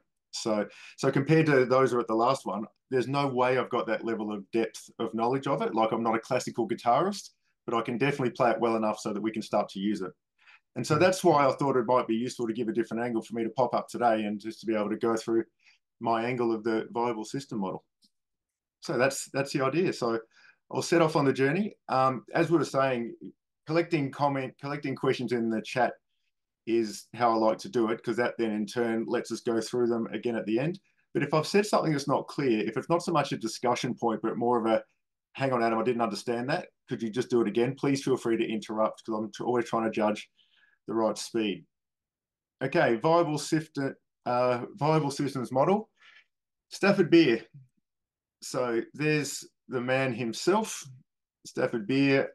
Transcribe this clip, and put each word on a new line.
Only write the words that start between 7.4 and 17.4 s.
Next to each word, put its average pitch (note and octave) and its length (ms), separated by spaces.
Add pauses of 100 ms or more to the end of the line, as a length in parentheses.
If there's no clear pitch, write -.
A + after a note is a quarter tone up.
but A2+ 80
I A#2 80
can A#2+ 160
definitely C3+ 320
play A#2+ 180
it A2 100
well A#2 180
enough G#2+ 220
so G#2+ 140
that G2+ 80
we G#2+ 100
can G#2+ 120
start G2+ 260
to G2+ 100
use G2 220
it. F#2 100 (640)
And A#2 100
so D3+ 120
that's F3+ 260
why D3 240
I B2+ 40
thought C3 260
it A#2+ 80
might A#2+ 220
be A2+ 80
useful A#2+ 320
to A2 60
give A2 140
a A2 60
different A2+ 300
angle A#2 180
for G#2+ 140
me A#2 80
to G#2 80
pop A#2+ 240
up G#2 120
today A2+ 360
and G#2 160
just G#2+ 220
to - 40
be A2 80
able G#2 160
to G#2+ 80
go A2+ 180
through A2+ 280 (560)
my A#2 260
angle A#2+ 260
of A2 120
the A2 260
viable A2+ 360
system C3 340